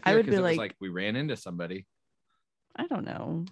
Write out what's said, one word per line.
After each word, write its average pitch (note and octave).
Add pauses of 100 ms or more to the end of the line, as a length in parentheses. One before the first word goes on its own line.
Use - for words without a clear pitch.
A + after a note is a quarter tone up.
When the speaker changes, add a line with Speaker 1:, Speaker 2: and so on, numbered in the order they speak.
Speaker 1:
I F#3
Speaker 2:
fear G#3
Speaker 1:
would A3
Speaker 2:
'cause -
Speaker 1:
be G3+
Speaker 2:
it F#3+
was F3+
Speaker 1:
like, D#3+
Speaker 2:
like, G#2+
we G2
ran G2
into C#3+
somebody. F2+ (880)
Speaker 1:
I -
don't C#4+
know. D#3+